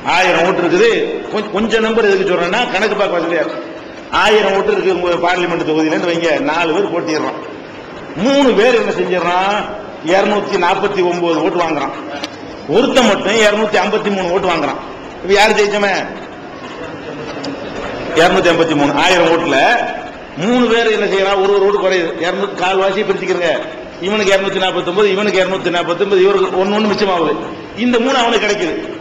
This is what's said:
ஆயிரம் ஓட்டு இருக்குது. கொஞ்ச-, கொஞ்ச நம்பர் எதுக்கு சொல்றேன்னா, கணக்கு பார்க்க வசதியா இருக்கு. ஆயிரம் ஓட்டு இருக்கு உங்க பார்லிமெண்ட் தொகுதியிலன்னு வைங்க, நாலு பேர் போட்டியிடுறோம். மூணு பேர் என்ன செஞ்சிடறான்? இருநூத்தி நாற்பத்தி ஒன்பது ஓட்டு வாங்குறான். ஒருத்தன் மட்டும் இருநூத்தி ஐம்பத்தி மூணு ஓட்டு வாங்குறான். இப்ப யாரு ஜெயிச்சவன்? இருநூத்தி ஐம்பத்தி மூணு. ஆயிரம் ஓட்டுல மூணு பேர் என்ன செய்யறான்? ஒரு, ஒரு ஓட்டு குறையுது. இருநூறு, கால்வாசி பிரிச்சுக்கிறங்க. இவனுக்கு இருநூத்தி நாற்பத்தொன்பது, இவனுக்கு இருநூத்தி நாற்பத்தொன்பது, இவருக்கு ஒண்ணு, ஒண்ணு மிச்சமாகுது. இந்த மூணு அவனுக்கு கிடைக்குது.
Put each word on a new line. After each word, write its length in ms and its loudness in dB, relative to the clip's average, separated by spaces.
ஆயிரம் 420 2
ஓட்டு 160 0
இருக்குது. 580 2
கொஞ்ச-, 160 -4
கொஞ்ச 300 0
நம்பர் 240 2
எதுக்கு 300 2
சொல்றேன்னா, 380 0
கணக்கு 240 0
பார்க்க 220 0
வசதியா 220 -2
இருக்கு. 240 -4
ஆயிரம் 420 4
ஓட்டு 200 0
இருக்கு 300 0
உங்க 260 0
பார்லிமெண்ட் 400 0
தொகுதியிலன்னு 420 0
வைங்க, 300 0
நாலு 320 0
பேர் 200 0
போட்டியிடுறோம். 420 -2
மூணு 340 4
பேர் 240 4
என்ன 160 2
செஞ்சிடறான்? 760 0
இருநூத்தி 500 2
நாற்பத்தி 540 0
ஒன்பது 320 0
ஓட்டு 160 0
வாங்குறான். 320 -2
ஒருத்தன் 380 4
மட்டும் 300 0
இருநூத்தி 400 2
ஐம்பத்தி 340 0
மூணு 200 -2
ஓட்டு 180 0
வாங்குறான். 280 0
இப்ப 100 0
யாரு 200 4
ஜெயிச்சவன்? 540 2
இருநூத்தி 340 4
ஐம்பத்தி 260 2
மூணு. 180 2
ஆயிரம் 340 2
ஓட்டுல 400 2
மூணு 300 2
பேர் 260 2
என்ன 140 0
செய்யறான்? 360 2
ஒரு, 120 4
ஒரு 120 4
ஓட்டு 120 2
குறையுது. 420 0
இருநூறு, 340 -2
கால்வாசி 480 0
பிரிச்சுக்கிறங்க. 580 0
இவனுக்கு 320 0
இருநூத்தி 260 0
நாற்பத்தொன்பது, 540 0
இவனுக்கு 320 2
இருநூத்தி 260 -2
நாற்பத்தொன்பது, 520 0
இவருக்கு 420 2
ஒண்ணு, 40 0
ஒண்ணு 180 2
மிச்சமாகுது. 500 0
இந்த 220 2
மூணு 180 2
அவனுக்கு 300 2
கிடைக்குது. 540 -4